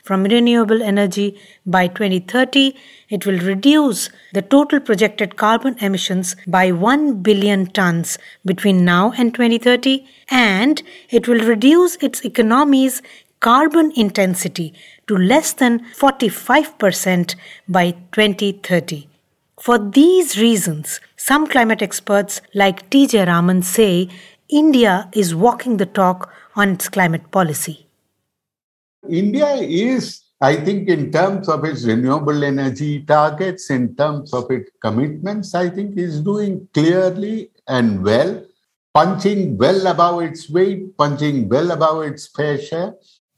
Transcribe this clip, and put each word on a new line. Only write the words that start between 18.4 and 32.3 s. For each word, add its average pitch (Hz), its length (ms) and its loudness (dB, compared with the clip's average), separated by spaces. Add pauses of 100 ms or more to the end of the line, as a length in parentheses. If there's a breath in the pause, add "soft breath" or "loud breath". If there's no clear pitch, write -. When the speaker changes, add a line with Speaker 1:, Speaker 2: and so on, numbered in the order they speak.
Speaker 1:
thirty. 165 560 -6 (520)
For 240 180 2
these 294 580 4
reasons, 190 640 0 (160)
some 294 300 0
climate 226 340 0
experts 202 640 -4 (120)
like 196 360 0
T 277 160 4
J 214 180 2
Raman 175 380 2
say 185 460 0 (400 loud breath)
India 240 640 2
is 190 200 0
walking 233 440 0
the 190 100 -2
talk 185 440 -2 (260 soft breath)
on 202 140 2
its 185 180 -4
climate 165 420 -2
policy. 160 560 -4 (1200)
Speaker 2:
India 233 460 0
is, 220 680 -4 (180)
I 139 160 2
think, 190 320 -4
in 151 240 -2
terms 190 360 -2
of 156 160 -2
its 139 200 -6
renewable 139 580 0